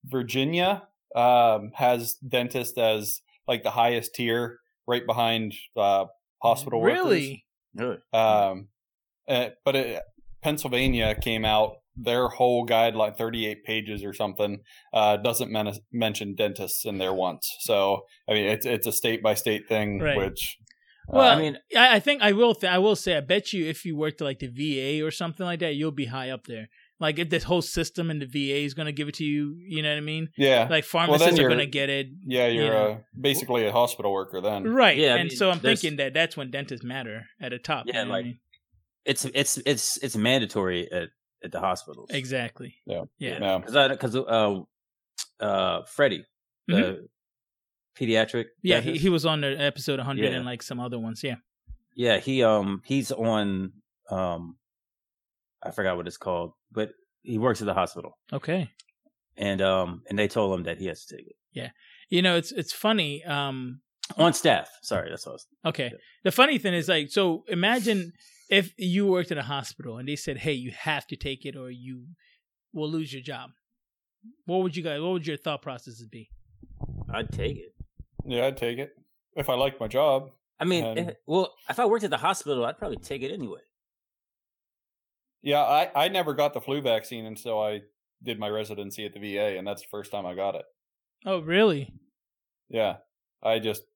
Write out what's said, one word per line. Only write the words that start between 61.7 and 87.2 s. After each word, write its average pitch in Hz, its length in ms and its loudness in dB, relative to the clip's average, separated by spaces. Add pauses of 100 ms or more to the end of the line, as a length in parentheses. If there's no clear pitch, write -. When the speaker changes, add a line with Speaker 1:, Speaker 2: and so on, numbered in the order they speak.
Speaker 2:
You 175 120 2
know, 180 140 4
it's, - 160 -2
it's - 200 -8
funny, 165 520 -2
um, 139 560 -6 (360)
Speaker 3:
On - 160 6
staff. 120 360 2 (140)
Sorry, 82 280 -4
that's - 160 -12
what - 60 -12
I - 20 -12
was - 120 -20 (200)
Speaker 2:
Okay. 151 260 -4
Speaker 3:
yeah. - 60 -20 (260)
Speaker 2:
The 190 60 2
funny 269 280 4
thing 185 160 0
is, 160 140 -2
like, 156 220 0
so 180 380 0
imagine 190 640 0 (360)
if 190 300 2
you 185 280 0
worked 185 260 0
at 151 60 -4
a 139 40 -6
hospital 123 560 -10
and 127 100 -10
they 147 80 -6
said, 139 220 -8
"Hey, 147 160 -2
you 127 160 -8
have 147 380 -6
to 139 80 -10
take 135 280 -10
it 135 120 -10
or 127 140 -14
you 127 360 -14 (640)
will 151 180 -4
lose 160 220 -4
your 135 100 -10
job." 127 280 -12 (960)
What 185 160 0
would 180 140 -2
you 175 60 -6
guys, 151 200 -4
what 175 100 -2
would 170 140 -4
your 151 100 -4
thought 147 240 -6
processes 120 500 -14
be? 113 200 -20 (840)
Speaker 3:
I'd 113 180 -4
take - 280 -6
it. - 160 -20 (500)
Speaker 1:
Yeah, 123 220 -2
I'd 135 100 -2
take 120 220 -4
it 139 140 -10 (440)
if 139 140 -2
I 131 40 4
liked 135 260 0
my 110 80 -4
job. 135 420 2 (280)
Speaker 3:
I 151 60 -4
mean, 175 200 2
Speaker 1:
And 113 140 -2 (120)
Speaker 3:
if, - 60 -16 (100)
well, 175 260 0 (160)
if - 100 -4
I 240 60 2
worked 214 200 2
at 185 60 -4
the 139 60 0
hospital, 147 480 -2
I'd - 140 -6
probably 104 180 -8
take - 260 -10
it 135 100 -6
anyway. 123 280 -10 (1800)
Speaker 1:
Yeah, 143 200 2
I, 143 320 2
I 151 140 4
never 175 260 -2
got 147 200 0
the 123 60 -6
flu 139 200 -4
vaccine 113 460 -2